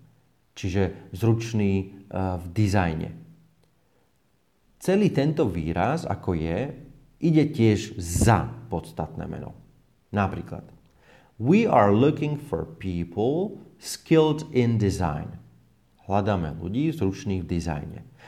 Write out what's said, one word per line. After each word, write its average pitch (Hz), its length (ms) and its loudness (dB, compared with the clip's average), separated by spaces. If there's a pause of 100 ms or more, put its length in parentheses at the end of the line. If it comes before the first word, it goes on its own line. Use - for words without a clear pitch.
(540)
čiže 95 600 -2
zručný, 110 600 0
e, 95 120 0 (520)
v 85 160 -8
dizajne. 90 560 2 (1700)
Celý 196 360 2
tento 147 320 2
výraz, 87 600 -2
ako - 320 -2
je, 82 360 -4 (480)
ide 156 220 4 (100)
tiež 110 480 2
za 85 480 4 (200)
podstatné 82 600 -8
meno. 73 240 -12 (560)
Napríklad, 95 560 -4 (720)
we 190 320 4
are 101 240 6
looking 147 400 2
for 82 320 -6
people 101 960 -4 (160)
skilled 156 760 2
in 117 280 2
design. 87 560 -2 (720)
Hľadáme 95 480 0
ľudí 104 320 -2
zručných 95 560 -4
v 78 40 -14
dizajne. 80 500 -4 (280)